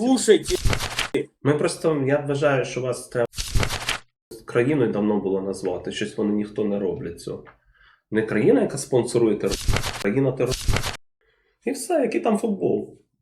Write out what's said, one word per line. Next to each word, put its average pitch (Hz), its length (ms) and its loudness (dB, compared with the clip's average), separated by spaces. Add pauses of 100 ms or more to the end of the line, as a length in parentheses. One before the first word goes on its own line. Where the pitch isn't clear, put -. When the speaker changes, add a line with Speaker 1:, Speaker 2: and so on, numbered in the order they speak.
Speaker 1:
слушайте. 226 500 4 (880)
Speaker 2:
Ми 139 140 4
просто, 160 500 0
я 143 120 4
вважаю, 139 460 2
що - 160 -6
вас 127 260 -4
треба 120 200 0 (1160)
країною 123 460 2
давно 104 280 0
було 95 220 -2
назвати, 95 500 -6
щось - 260 -6
вони 104 160 0
ніхто 104 320 -2
не 101 140 -2
роблять 85 420 -6
цього. - 220 -10 (680)
Не - 100 2
країна, 170 400 4
яка 185 160 -2
спонсорує 117 580 2
терор-, - 680 0
країна 131 300 2
терор-. 127 240 -2 (1120)
І 240 60 -2
все, 311 300 0
який 254 200 0
там 214 160 2
футбол? 196 600 -2 (240)